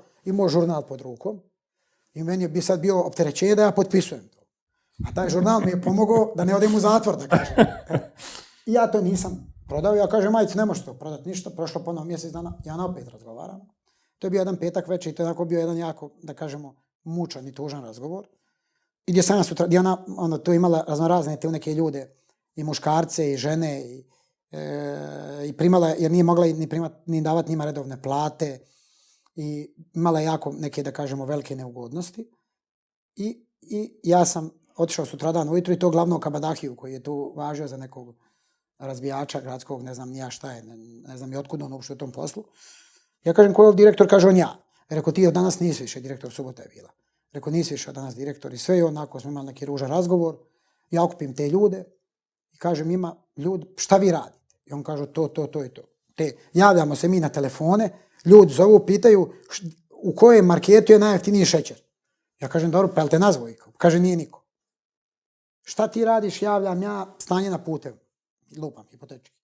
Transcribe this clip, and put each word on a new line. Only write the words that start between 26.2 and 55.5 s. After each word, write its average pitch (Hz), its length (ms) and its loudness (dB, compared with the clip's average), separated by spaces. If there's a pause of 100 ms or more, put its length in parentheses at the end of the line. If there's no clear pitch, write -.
mogla 170 220 4
ni 160 220 -2
primat, 160 240 -6 (140)
ni 165 140 -2
davat 160 280 -2
njima 156 160 -4
redovne 135 380 -10
plate, 143 560 -6 (800)
i 151 380 -12 (200)
imala 165 260 0
jako 156 320 -4
neke, 147 300 -8
da 139 100 -8
kažemo, 139 320 -8
velike 139 320 -8
neugodnosti. 131 760 -14 (840)
I, 214 300 -10 (140)
i - 420 -10
ja 175 220 4
sam 160 260 -6 (260)
otišao 165 300 -4
sutradan 151 420 -4
ujutru 175 240 0
i 170 60 -2
to 180 120 2
glavnog 165 300 0
kabadahiju 147 560 -8
koji 131 160 -16
je 131 100 -16
tu 143 340 -10
važio 147 320 -10
za 135 80 -16
nekog 127 380 -20 (640)
razbijača 135 600 -8
gradskog, 127 420 -12
ne 127 120 -14
znam 127 160 -14
ni 131 80 -14
ja 131 120 -12
šta 135 220 -14
je, 117 100 -18
ne, 110 140 -20
ne 117 400 -20
znam 131 140 -14
ni 131 60 -10
otkud 143 260 -10
on 135 100 -12
uopšte 131 200 -16
u 135 40 -14
tom 127 160 -14
poslu. 156 320 -12 (800)
Ja 165 80 2
kažem, 196 220 8
"Ko 208 80 8
je 214 60 12
ovdje 202 160 6
direktor?" 208 260 6
Kaže 190 180 8
on, 190 80 6
"Ja." 165 200 2 (320)
Rekao, 156 240 -4
"Ti 185 140 4
od 160 80 4
danas 180 260 0
nisi 170 220 -2
više 127 180 -12
direktor", 131 320 -14
subota 127 300 -14
je - 60 -20
bila. - 220 -20 (420)
Rekao, 147 200 -10
"Nisi 160 220 -2
više - 160 -12
od - 40 -16
danas 135 200 -12
direktor." 139 400 -12
I 120 40 -14
sve, 180 200 0
i 170 40 4
onako 151 380 -4
smo 143 100 -12
imali 139 160 -12
neki 135 200 -14
ružan 139 240 -6
razgovor. 170 460 0 (540)
Ja 170 120 2
okupim 160 320 -4
te 147 140 -4
ljude 185 360 2 (680)
i - 40 -20
kažem 160 320 -4
njima, 175 280 -4 (200)
"Ljudi, 165 300 -6 (100)
šta - 200 0
vi 190 160 4
radite?" 147 260 -6 (280)
I - 60 -14
on 143 100 -10
kaže, 143 300 -8
"To, 160 160 -4
to, 151 180 -6
to 143 180 -8